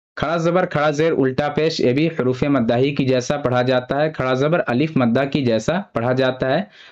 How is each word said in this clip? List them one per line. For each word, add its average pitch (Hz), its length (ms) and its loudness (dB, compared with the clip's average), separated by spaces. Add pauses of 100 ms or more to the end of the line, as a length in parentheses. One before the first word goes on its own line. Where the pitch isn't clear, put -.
(160)
کھڑا 156 220 -2
زبر، 170 280 2
کھڑا 151 240 0
زیر، 156 220 0
الٹا 139 360 0
پیش، 156 320 -2
یہ 123 140 2
بھی 151 140 2
حروف 127 360 -2
مدہ 123 340 2
ہی 143 180 0
کی 143 100 0
جیسا 127 320 0
پڑھا 123 240 0
جاتا 131 400 0
ہے۔ 156 80 0
کھڑا 131 240 -2
زبر 151 340 0
الف 139 300 0
مدہ 123 340 2
کی 139 140 -2
جیسا 117 360 0 (120)
پڑھا 120 200 0
جاتا 131 400 0
ہے۔ 175 100 0 (280)